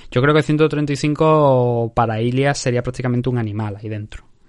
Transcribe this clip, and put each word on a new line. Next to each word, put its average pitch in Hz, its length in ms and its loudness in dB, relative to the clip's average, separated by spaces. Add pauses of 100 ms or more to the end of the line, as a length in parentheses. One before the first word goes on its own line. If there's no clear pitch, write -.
(100)
Yo - 120 0
creo 147 120 4
que 151 80 4
ciento 151 260 2
treinta 147 240 -2
y 135 40 -2
cinco 135 960 2
para 113 260 0
Ilia 131 340 0
sería 120 280 -2
prácticamente 123 480 -4
un 123 80 -2
animal 107 380 -6
ahí 107 120 -14
dentro. 107 360 -12 (240)